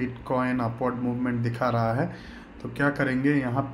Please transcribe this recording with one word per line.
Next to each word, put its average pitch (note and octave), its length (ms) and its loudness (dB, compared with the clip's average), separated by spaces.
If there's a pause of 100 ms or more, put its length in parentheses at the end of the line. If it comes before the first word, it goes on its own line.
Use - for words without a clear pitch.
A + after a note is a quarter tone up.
Bitcoin B2+ 640 0
upward A#2+ 400 0
movement A#2+ 380 0
दिखा A#2+ 280 0
रहा A#2 240 2
है। D#3 120 2 (560)
तो B2 140 -6
क्या C#3+ 140 4
करेंगे, C#3 440 2
यहाँ C3 280 2 (120)